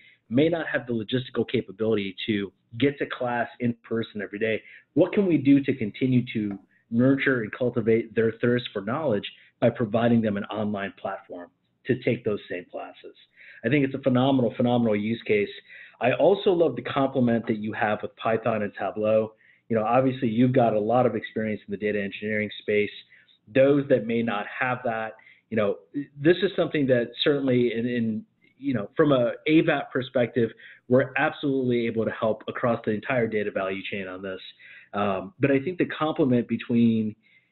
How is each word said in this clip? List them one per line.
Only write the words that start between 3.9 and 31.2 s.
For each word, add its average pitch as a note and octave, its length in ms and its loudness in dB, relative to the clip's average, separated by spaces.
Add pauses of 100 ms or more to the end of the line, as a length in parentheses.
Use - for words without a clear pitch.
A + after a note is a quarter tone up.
every G2 180 -8
day. A2 220 0 (320)
What F3+ 200 2
can G3+ 120 2
we E3 120 2
do C#3 260 6
to C3+ 120 -2
continue B2 480 0 (100)
to G#2 240 -4 (340)
nurture C3 500 2
and G#2 100 -8
cultivate A#2 640 0
their A2+ 260 2
thirst B2 320 2
for G#2 80 -6
knowledge A#2 460 -2 (320)
by D3 100 4
providing A#2 520 2
them G#2 160 -2
an G2+ 80 -6
online G#2 540 -4
platform F2+ 500 -12 (380)
to - 160 0
take B2 220 -2
those G#2 140 -2 (100)
same F2+ 220 -8
classes? - 440 -16 (480)
I A#2 60 -2
think C#3 160 2
it's C3 100 -6
a C3+ 40 -10
phenomenal, B2+ 580 2
phenomenal A#2+ 380 2
use A2 300 -2
case. G#2 240 2 (520)
I B2 120 2
also G3 380 4
love E3+ 240 2
the - 80 -8
complement B2+ 640 0
that A2+ 100 0
you G#2+ 160 -6
have G#2+ 280 0
with - 160 -10
Python A2+ 460 0
and G2 140 -6
Tableau. G#2+ 560 0 (360)
You A2+ 80 2
know, G#2+ 60 2
obviously B2+ 440 2
you've B2 260 2
got A#2 200 4
a G#2+ 60 0
lot A#2 260 2
of A2 100 0
experience A2 520 -6
in G2+ 40 -12
the G2+ 60 -6
data G#2 240 -2
engineering G#2 480 -4 (100)
space. G#2 320 0 (640)
Those C3+ 360 4
that A2+ 160 4
may A#2 160 0
not G#2 240 -4 (140)
have B2+ 240 -2
that, A2+ 300 -4 (360)
you G#2+ 80 -4
know, G2+ 200 0 (420)
this E3 220 4
is G3 140 0
something D#3+ 320 0
that A#2+ 240 2 (120)
certainly B2+ 500 2
in, A#2 120 -2
in, A2+ 400 -2 (320)
you C#3 160 -4
know, G#2 240 -4
from D3+ 140 4
a A#2+ 220 2 (140)
A D#3 140 6
vap D3 300 -2
perspective, B2 580 0 (380)
we're C3 300 4
absolutely C3+ 680 0